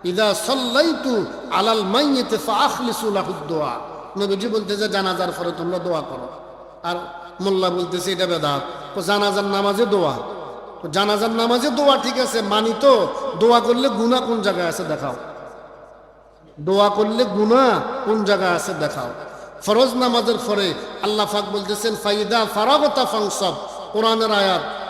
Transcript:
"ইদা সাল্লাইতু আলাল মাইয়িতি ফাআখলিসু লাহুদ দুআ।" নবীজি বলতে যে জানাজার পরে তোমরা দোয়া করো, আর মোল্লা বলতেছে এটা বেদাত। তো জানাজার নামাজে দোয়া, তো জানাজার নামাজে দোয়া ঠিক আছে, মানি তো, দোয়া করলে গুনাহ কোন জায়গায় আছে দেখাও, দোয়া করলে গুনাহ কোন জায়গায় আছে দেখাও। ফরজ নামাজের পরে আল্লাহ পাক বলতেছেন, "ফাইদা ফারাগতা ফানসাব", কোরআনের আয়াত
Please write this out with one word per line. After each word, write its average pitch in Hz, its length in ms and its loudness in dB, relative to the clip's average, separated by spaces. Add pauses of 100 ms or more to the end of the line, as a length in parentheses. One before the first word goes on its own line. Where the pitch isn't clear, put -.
"ইদা 196 300 2
সাল্লাইতু 254 920 0 (260)
আলাল 208 320 2
মাইয়িতি 247 540 2
ফাআখলিসু 220 760 0
লাহুদ 185 360 -4
দুআ।" 147 320 -2 (380)
নবীজি 196 300 -2
বলতে 208 300 -2
যে 208 120 -2
জানাজার 185 420 0
পরে 175 260 -4
তোমরা 175 220 -2
দোয়া 170 220 -2
করো, 127 260 -10 (560)
আর 170 120 -4 (460)
মোল্লা 185 280 2
বলতেছে 175 420 -4
এটা 180 140 -2
বেদাত। 151 360 0 (340)
তো 196 60 -4
জানাজার 202 420 0
নামাজে 202 420 2
দোয়া, 185 280 2 (680)
তো 170 100 -8
জানাজার 208 380 2
নামাজে 240 400 2
দোয়া 277 280 4
ঠিক 247 220 -2
আছে, 240 220 0
মানি 214 400 2
তো, 240 260 6 (320)
দোয়া 233 200 8
করলে 247 300 2
গুনাহ 233 320 2
কোন 226 200 -2
জায়গায় 180 260 0
আছে 165 160 -4
দেখাও, 147 320 -4 (1400)
দোয়া 196 300 4
করলে 214 340 2
গুনাহ 214 560 4 (260)
কোন 220 180 2
জায়গায় 190 280 2
আছে 175 220 -2
দেখাও। 143 360 -4 (520)
ফরজ 233 340 4
নামাজের 233 400 2 (120)
পরে 196 260 0 (300)
আল্লাহ 208 280 0
পাক 208 120 -2 (100)
বলতেছেন, 202 420 -2
"ফাইদা 208 500 0
ফারাগতা 269 600 2
ফানসাব", 202 480 -2 (400)
কোরআনের 220 380 2
আয়াত 190 300 2 (280)